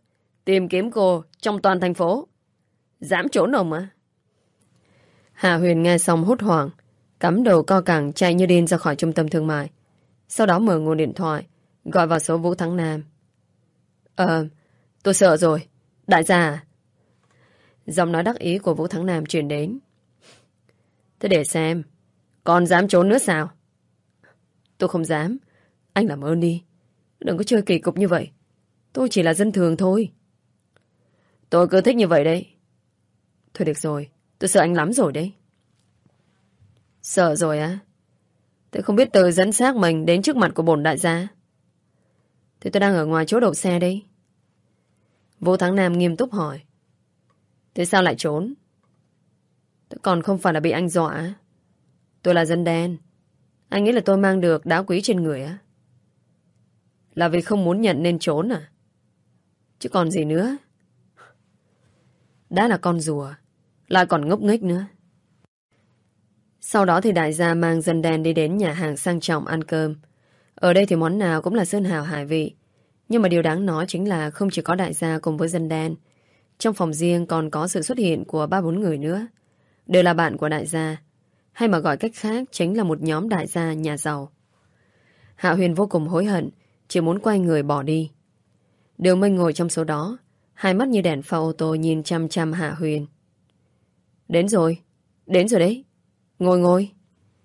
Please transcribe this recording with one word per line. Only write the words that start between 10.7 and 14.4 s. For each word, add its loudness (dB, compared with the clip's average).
nguồn 0
điện 0
thoại, -4
gọi 2
vào 2
số 0
Vũ -2
Thắng -4
Nam. -4
"Ờ, 0